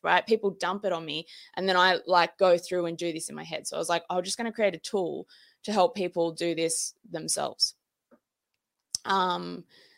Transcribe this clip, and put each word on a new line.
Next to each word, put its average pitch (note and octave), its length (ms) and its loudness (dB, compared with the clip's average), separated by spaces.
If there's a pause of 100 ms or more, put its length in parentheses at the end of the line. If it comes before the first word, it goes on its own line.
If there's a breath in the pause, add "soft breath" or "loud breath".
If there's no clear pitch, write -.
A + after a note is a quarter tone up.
right? F3 220 4
People G#3 280 2
dump F#3+ 320 -4
it F#3 80 0
on E3 120 -4
me D#3 220 -8 (300 loud breath)
and F#3 120 0
then F#3 80 4
I, F3+ 300 6
like, F3 320 4
go F#3 180 6
through F3 300 -2
and E3 100 -6
do E3+ 160 -4
this D#3 160 -10
in D3+ 60 -14
my D3+ 80 -10
head. D#3+ 240 -10
So - 100 -8
I - 20 -2
was E3 100 -4
like, E3+ 200 0
"I'm F3+ 140 -2
just F#3+ 160 -6
gonna A#3 140 -4
create G3+ 240 0
a - 20 -18
tool F3 480 -4 (380 soft breath)
to G#3 80 -6
help F3+ 220 4
people F3 360 -2
do E3 240 -4
this D#3+ 400 -2 (160)
themselves." D#3 640 -4 (1300)
Um, F3+ 600 -2 (340 soft breath)